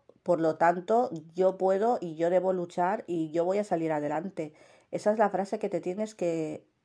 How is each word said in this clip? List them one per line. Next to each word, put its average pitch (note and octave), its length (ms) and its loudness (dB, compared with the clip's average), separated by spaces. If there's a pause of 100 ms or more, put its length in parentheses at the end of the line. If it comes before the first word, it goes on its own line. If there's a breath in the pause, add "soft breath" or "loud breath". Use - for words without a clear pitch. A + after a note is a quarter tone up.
(240)
por E3+ 160 2
lo D#3+ 180 2
tanto, F3+ 540 2 (220)
yo F#3 240 2
puedo G3 440 2
y E3 140 -8
yo E3 140 0
debo F#3 220 2
luchar F3+ 560 -2
y D#3+ 240 -4
yo E3 140 0
voy F#3+ 140 0
a G#3 40 -2
salir E3 280 -2
adelante. D3+ 640 -4 (380 soft breath)
Esa G#3 200 0
es A3 60 0
la G#3 120 4
frase G3 300 -4
que G3+ 100 -4
te E3+ 120 -4
tienes G#3 320 -6
que E3 520 -4 (200)